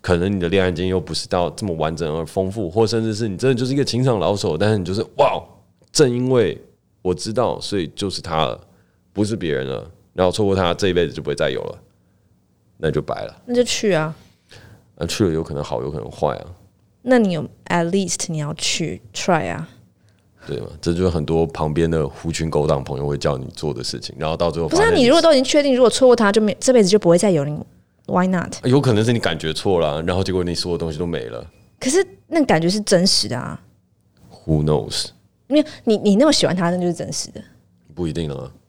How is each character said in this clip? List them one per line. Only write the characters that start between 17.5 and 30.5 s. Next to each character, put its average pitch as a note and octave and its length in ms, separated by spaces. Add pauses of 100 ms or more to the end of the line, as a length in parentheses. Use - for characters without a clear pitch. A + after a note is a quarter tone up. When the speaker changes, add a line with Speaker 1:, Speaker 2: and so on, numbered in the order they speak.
Speaker 2:
at E3+ 240
least F#3+ 380
你 D#3+ 100
要 D3+ 160
去 - 460 (140)
try D#3+ 360
啊。 D#3+ 180 (800)
Speaker 1:
对 C#2 120
嘛， G#1+ 80 (140)
这 F2 120
就 F2 100
是 F#2 60
很 E2 160
多 D#2+ 220
旁 D#2 260
边 E2 180
的 D#2+ 180
狐 E2 240
群 D#2+ 160
狗 D2 180
党 D2 160
朋 C2+ 160
友 C#2+ 80
会 C#2+ 120
叫 C#2+ 180
你 C2 180
做 D2+ 180
的 B1 120
事 - 160
情， - 180
然 D#2 100
后 D#2+ 80
到 E2+ 140
最 E2 120
后 D#2+ 60
发 - 80
现 G#4 100
你 A#4 40
Speaker 2:
不 - 20
是 G#4 40
啊， - 20
你 B3 80
如 B3 60
果 E4 100
都 E4 100
已 - 20
经 C4 100
确 D4 180
定， C#4 140
如 B3+ 60
果 A3+ 80
错 B3+ 180
过 A#3+ 80
他 G3+ 160
就 A3 80
没， G#3+ 180
这 - 140
辈 A#3+ 100
子 F#3 60
就 G3+ 100
不 F3 100
会 E3+ 80
再 G3+ 140
有 D3+ 140
你， D3+ 120 (500)
why F#3 200
not？ F#3 280 (100)
Speaker 1:
有 C3 160
可 C3 120
能 G#2+ 120
是 A#2+ 80
你 A#2 80
感 E2 180
觉 D#2+ 140
错 F#2 260
了， D#2 240
然 F2 140
后 F#2+ 80
结 F#2+ 80
果 F2+ 100
你 F2 100